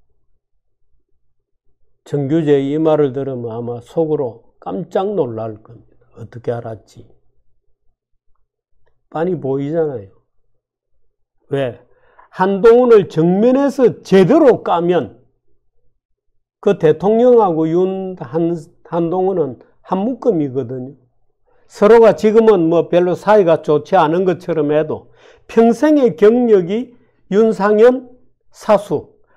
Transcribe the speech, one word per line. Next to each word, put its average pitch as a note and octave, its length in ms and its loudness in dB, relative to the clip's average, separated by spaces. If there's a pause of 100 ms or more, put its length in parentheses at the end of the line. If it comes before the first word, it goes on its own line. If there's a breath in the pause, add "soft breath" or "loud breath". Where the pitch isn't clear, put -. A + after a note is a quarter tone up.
(2000)
정규재 C#3+ 560 -2
이 C#3 180 -4
말을 D3+ 340 0
들으면 C3 380 -10
아마 A#2+ 300 -10
속으로 D3 800 -8
깜짝 F#3+ 540 -8
놀랄 A2+ 480 -8
겁니다. - 340 -20 (200)
어떻게 A#2 360 -12
알았지? A#2 640 -16 (1900)
빤히 E3 300 -6
보이잖아요. C#3 720 -6 (1400)
왜? C3 320 -6 (500 soft breath)
한동훈을 G#3 800 4
정면에서 A3+ 920 0
제대로 G3+ 600 4
까면 F3 560 -2 (1400)
그 G3 180 -2
대통령하고 F#3 880 2
윤-, F#3 500 -4
한-, E3 380 -6 (280)
한동훈은 E3+ 760 -4 (200 soft breath)
한 - 180 -6
묶음이거든요. C#3 960 -6 (720)
서로가 A3 500 4
지금은 G#3+ 520 2
뭐 E3 200 0
별로 F3 260 0
사이가 F3 480 2
좋지 D3+ 340 -2
않은 E3+ 280 0
것처럼 D#3+ 480 -4
해도 D3+ 400 -6 (340 soft breath)
평생의 A#3 720 2
경력이 A3 800 2 (340 soft breath)
윤상현 G#3+ 800 2 (400)
사수, - 640 -4 (220)